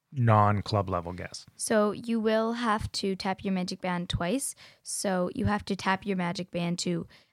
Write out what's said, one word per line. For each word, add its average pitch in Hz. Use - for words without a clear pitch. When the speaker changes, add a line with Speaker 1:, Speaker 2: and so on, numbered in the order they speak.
Speaker 1:
non-club 104
level 87
guests. 90
Speaker 2:
So 208
you 233
will 220
have 233
to 196
tap 190
your 196
magic 185
band 180
twice. 190
So 185
you 202
have 208
to 202
tap 190
your 196
magic 180
band 175
to, 170